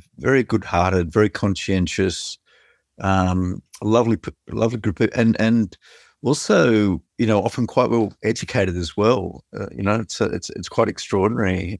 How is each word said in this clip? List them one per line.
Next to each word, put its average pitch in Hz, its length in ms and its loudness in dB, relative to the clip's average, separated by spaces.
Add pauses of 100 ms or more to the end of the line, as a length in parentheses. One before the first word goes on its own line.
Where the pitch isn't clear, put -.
(180)
very 131 260 2
good-hearted, 92 680 0
very 107 180 4
conscientious, 95 1080 -2 (640)
um, 92 600 0 (180)
a 107 60 -4
lovely, 113 300 2
p-, - 140 -8 (200)
lovely 113 260 -2
group 104 220 -4
of, 113 160 2
and, 113 260 2
and 113 340 0 (480)
also, 120 800 2 (160)
you 117 80 0
know, 107 160 2
often 117 240 -2
quite 123 240 0
well 113 240 0 (100)
educated 98 540 -2
as 87 180 -6
well. 101 480 0 (160)
Uh, 101 120 -8
you - 100 -10
know, 101 140 0
it's, - 260 -4
it's, - 300 -4
it's - 180 -10
quite - 180 0
extraordinary. 98 920 -2